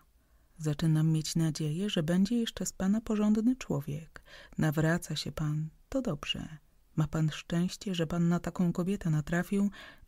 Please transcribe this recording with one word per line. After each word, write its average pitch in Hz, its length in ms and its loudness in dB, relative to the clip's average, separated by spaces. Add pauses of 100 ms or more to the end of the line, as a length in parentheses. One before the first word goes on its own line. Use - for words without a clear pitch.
(580)
„Zaczynam 156 540 4
mieć 156 240 0
nadzieję, 160 540 0
że 185 140 0
będzie 190 360 2
jeszcze 226 260 -4
z - 80 -6
pana 196 280 0
porządny 214 540 2
człowiek. 147 680 -6 (340)
Nawraca 156 580 2
się 147 160 -6
pan, 151 380 -2 (200)
to 269 120 0
dobrze. 156 560 -6 (380)
Ma 156 120 2
pan 160 240 0
szczęście, 175 640 -4
że 165 120 -2
pan 170 220 2
na 175 100 2
taką 170 340 0
kobietę 185 360 -2
natrafił, 175 600 0 (380)